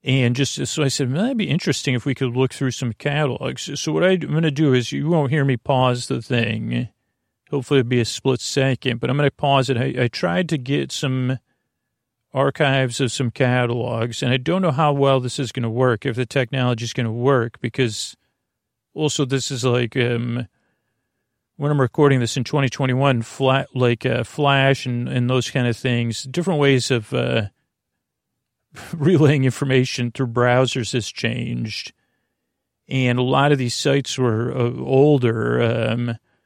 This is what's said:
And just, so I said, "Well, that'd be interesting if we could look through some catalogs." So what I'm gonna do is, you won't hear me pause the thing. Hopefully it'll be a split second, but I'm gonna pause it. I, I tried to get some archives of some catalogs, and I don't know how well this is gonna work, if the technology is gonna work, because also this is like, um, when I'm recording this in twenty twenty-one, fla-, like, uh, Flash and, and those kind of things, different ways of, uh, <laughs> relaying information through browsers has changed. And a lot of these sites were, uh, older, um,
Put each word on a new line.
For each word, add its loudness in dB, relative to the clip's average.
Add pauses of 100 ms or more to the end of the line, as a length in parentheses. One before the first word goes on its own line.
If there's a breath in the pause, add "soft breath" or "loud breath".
And 2
just, -4
so -4
I 0
said, -2
"Well, -2
that'd -2
be -2
interesting -2
if -2
we -2
could -4
look 0
through -2
some -4
catalogs." -4
So -4
what 0
I'm 4
gonna 0
do 2
is, 0
you -4
won't 2
hear 2
me 2
pause 0
the -4
thing. -2 (600)
Hopefully 0
it'll 0
be 2
a 0
split -2
second, -2
but -4
I'm 0
gonna 2
pause 2
it. 0
I, -2
I 2
tried -2
to -2
get -4
some -2 (920)
archives 0
of 0
some -2
catalogs, 0
and 0
I 2
don't -2
know 2
how 2
well 2
this -6
is -4
gonna -2
work, 0
if -4
the -2
technology -2
is -8
gonna -2
work, 0
because -4 (760)
also -2
this -2
is -6
like, 0
um, -2 (1080)
when -2
I'm 2
recording 4
this -2
in -2
twenty 0
twenty-one, 0
fla-, 0
like, 2
uh, 0
Flash 2
and, -4
and 0
those 0
kind 0
of 0
things, -2
different -2
ways 4
of, -2
uh, -2 (1300)
<laughs> -16
relaying 4
information 0
through -2
browsers 2
has -2
changed. -6 (920)
And 0
a 0
lot 2
of 2
these -2
sites -2
were, 0
uh, -2
older, 4
um, -2 (260)